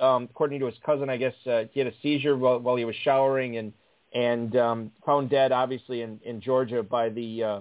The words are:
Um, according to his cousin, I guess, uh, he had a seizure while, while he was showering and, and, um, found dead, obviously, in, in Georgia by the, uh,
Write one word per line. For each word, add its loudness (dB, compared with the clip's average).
Um, 2
according -2
to 0
his -6
cousin, 0
I -2
guess, -2
uh, 0
he -2
had 0
a -6
seizure 2
while, 2
while 0
he -2
was -6
showering 2
and, -8
and, 0
um, 2
found 2
dead, 4
obviously, -2
in, -10
in -10
Georgia 0
by -2
the, -6
uh, -4